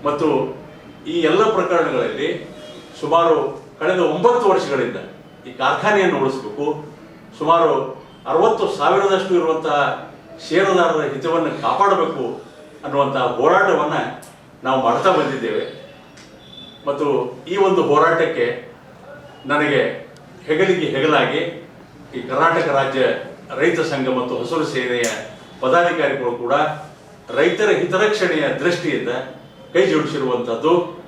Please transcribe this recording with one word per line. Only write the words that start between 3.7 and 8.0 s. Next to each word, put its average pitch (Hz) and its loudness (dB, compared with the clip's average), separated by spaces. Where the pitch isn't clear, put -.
ಕಳೆದ 180 0
ಒಂಬತ್ತು 196 2
ವರ್ಷಗಳಿಂದ 131 0
ಈ 123 -16
ಕಾರ್ಖಾನೆಯನ್ನು 185 0
ಉಳಿಸಬೇಕು, 143 -4
ಸುಮಾರು 156 2